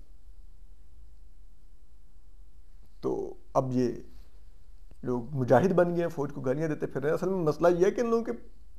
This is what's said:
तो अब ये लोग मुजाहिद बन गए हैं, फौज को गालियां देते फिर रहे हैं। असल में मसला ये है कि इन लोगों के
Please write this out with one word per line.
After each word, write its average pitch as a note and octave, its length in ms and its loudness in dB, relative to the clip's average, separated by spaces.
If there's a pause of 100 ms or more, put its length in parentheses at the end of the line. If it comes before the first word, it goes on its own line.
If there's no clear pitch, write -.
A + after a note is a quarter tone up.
(3000)
तो B2+ 80 0 (440)
अब C3 180 4
ये B2 140 6 (1160)
लोग B2 260 -2
मुजाहिद C3 400 6
बन F3 240 6
गए F3 60 2
हैं, E3+ 80 2
फौज C#3+ 220 -2
को C#3+ 100 -8
गालियां C#3+ 280 0
देते D3+ 160 -2
फिर C3+ 180 -4
रहे D3+ 80 2
हैं। E3 60 2
असल F3 120 0
में F#3+ 160 2
मसला D#3+ 240 6
ये F3 160 8
है G3+ 60 6
कि B3+ 100 0
इन A#3 60 4
लोगों A3+ 160 4
के A#3+ 80 -4 (480)